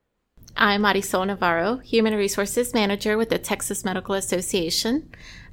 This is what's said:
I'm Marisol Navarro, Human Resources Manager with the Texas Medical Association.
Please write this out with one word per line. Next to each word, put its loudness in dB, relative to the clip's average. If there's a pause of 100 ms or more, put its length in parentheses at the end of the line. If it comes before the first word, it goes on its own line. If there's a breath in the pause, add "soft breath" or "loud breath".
(540)
I'm 4
Marisol 2
Navarro, 0
Human 2
Resources 0
Manager 2
with 0
the 0
Texas -4
Medical -4
Association. -2 (440 loud breath)